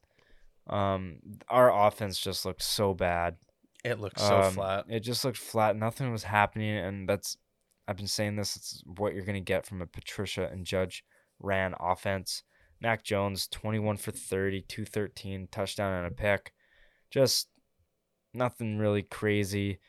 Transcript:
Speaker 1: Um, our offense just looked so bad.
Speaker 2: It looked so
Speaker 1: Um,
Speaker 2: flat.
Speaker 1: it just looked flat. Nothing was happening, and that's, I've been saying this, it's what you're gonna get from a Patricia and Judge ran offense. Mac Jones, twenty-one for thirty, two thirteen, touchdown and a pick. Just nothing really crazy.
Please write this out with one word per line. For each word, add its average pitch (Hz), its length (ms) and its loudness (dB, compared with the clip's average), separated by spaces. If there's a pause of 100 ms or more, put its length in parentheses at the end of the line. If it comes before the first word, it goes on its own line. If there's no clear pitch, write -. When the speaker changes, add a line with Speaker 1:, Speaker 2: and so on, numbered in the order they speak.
(680)
Speaker 1:
Um, 95 520 -2 (280)
our 110 380 8
offense 101 340 0
just - 240 -4
looked 92 180 -4
so 101 320 2
bad. 87 420 0 (480)
Speaker 2:
It 120 160 -2
looked 98 200 -6
so 101 220 6
Speaker 1:
Um, 95 100 6
Speaker 2:
flat. 98 360 -2
Speaker 1:
it 110 120 -2
just 117 240 -4
looked 123 140 -2
flat. 107 380 2
Nothing 113 360 -4
was 110 120 -6
happening, 107 520 2
and 98 320 -4
that's, 101 300 -2 (480)
I've 101 100 -4
been 98 100 -8
saying 104 300 -2
this, 101 180 -2
it's - 300 -12
what 87 300 -2
you're 95 100 -6
gonna 98 160 -2
get 92 240 0
from 95 160 -10
a 87 60 -6
Patricia 92 600 -6
and 92 200 -8
Judge 92 380 -2 (340)
ran 95 420 0
offense. 92 600 -2 (380)
Mac 113 220 0
Jones, 98 460 0
twenty-one 107 480 -2
for - 160 -6
thirty, 95 500 -2
two - 220 -10
thirteen, 98 680 -6
touchdown 98 440 -2
and 90 120 -2
a 82 80 -6
pick. 101 380 0 (580)
Just - 380 4 (840)
nothing 117 440 -2
really 104 240 4
crazy. 101 880 0